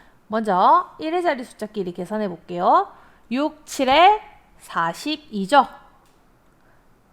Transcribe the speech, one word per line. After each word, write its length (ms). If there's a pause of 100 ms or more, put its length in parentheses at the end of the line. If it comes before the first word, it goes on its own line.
(280)
먼저 680
일의 240
자리 220
숫자끼리 480
계산해 380
볼게요. 600 (420)
육, 340
칠에 560 (380)
사십이죠. 1080 (1500)